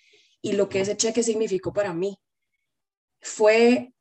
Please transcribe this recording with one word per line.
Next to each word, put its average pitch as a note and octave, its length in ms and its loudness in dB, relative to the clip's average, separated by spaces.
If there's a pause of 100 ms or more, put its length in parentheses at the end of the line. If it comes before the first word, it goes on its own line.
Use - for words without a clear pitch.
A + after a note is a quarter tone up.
(420)
y G#3 100 -4
lo G3 160 0
que G3 140 -4
ese G3+ 160 -4
cheque A3+ 260 0
significó G#3+ 480 -2
para G3+ 220 -2
mí, F#3+ 260 -6 (1000)
fue A3+ 800 2